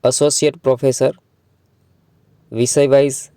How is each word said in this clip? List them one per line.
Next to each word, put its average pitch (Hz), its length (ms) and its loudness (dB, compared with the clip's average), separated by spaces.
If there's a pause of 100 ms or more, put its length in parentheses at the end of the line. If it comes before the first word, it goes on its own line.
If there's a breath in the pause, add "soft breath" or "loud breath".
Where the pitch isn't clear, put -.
એસોસિએટ 147 540 0
પ્રોફેસર 131 560 -2 (1400)
વિષય 123 380 0
વાઇઝ 139 300 2 (180)